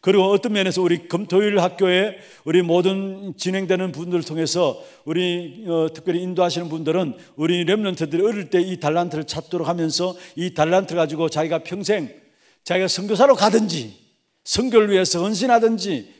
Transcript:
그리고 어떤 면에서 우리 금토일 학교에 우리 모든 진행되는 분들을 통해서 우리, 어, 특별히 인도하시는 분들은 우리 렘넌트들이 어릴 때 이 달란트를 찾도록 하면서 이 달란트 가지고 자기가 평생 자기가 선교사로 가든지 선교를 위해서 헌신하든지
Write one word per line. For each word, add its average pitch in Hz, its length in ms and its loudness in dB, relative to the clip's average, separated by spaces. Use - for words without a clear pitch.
그리고 190 240 4
어떤 202 280 2
면에서 185 300 0
우리 175 260 0
금토일 190 520 0
학교에 185 580 0
우리 175 180 4
모든 190 760 0
진행되는 185 560 -2
분들을 170 320 -4
통해서 160 580 -2
우리, 175 640 -4
어, 165 260 0
특별히 175 280 -4
인도하시는 175 460 -2
분들은 160 480 -2
우리 175 280 0
렘넌트들이 175 580 0
어릴 208 280 -2
때 180 100 2
이 180 200 -4
달란트를 156 440 -2
찾도록 160 440 -6
하면서 175 480 -2
이 180 180 -4
달란트 170 400 0
가지고 160 340 0
자기가 160 360 -2
평생 190 440 -4
자기가 185 240 0
선교사로 208 460 4
가든지 185 680 0
선교를 226 460 2
위해서 185 320 2
헌신하든지 208 960 0